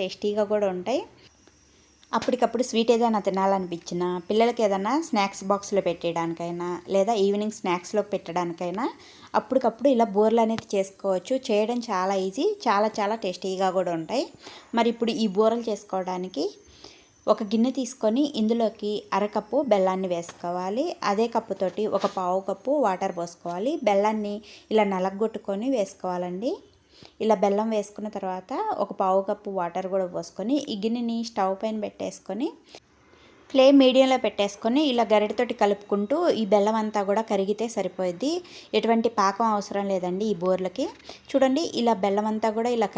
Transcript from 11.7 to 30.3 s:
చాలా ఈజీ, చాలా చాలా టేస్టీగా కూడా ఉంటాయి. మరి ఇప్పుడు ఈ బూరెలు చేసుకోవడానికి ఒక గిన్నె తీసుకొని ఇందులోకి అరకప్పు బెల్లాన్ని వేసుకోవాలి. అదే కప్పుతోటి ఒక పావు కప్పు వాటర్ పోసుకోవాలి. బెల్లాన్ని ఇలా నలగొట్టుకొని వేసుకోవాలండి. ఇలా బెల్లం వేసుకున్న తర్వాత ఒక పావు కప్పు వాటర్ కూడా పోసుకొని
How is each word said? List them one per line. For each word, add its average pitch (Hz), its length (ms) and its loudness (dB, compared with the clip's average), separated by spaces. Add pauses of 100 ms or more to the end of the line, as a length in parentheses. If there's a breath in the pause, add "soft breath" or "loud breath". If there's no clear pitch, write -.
చాలా 190 260 0 (120)
ఈజీ, 269 200 -2 (200)
చాలా 208 220 2 (100)
చాలా 214 260 0
టేస్టీగా 190 520 -2
కూడా 180 220 0
ఉంటాయి. 214 260 -2 (540 loud breath)
మరి 233 160 4
ఇప్పుడు 226 200 -2 (100)
ఈ - 20 2 (100)
బూరెలు 226 320 2
చేసుకోవడానికి 190 800 -4 (880 loud breath)
ఒక 214 180 -4
గిన్నె 233 280 2
తీసుకొని 233 440 0 (180)
ఇందులోకి 214 520 0 (240)
అరకప్పు 208 420 -2 (120)
బెల్లాన్ని 190 420 2
వేసుకోవాలి. 180 720 -4 (260)
అదే 220 240 0
కప్పుతోటి 202 500 -2 (120)
ఒక 202 80 -2 (100)
పావు 185 320 0
కప్పు 254 380 -2
వాటర్ 185 340 -2
పోసుకోవాలి. 175 540 -6 (160)
బెల్లాన్ని 208 440 2 (400 loud breath)
ఇలా 214 120 6 (100)
నలగొట్టుకొని 202 720 -4 (100)
వేసుకోవాలండి. 185 760 -4 (680 loud breath)
ఇలా 220 180 6
బెల్లం 208 320 2
వేసుకున్న 208 400 -4
తర్వాత 185 380 -6 (300)
ఒక 190 180 -6
పావు 190 260 4
కప్పు 202 320 -6
వాటర్ 180 340 -4
కూడా 190 220 0
పోసుకొని 190 420 -4 (160)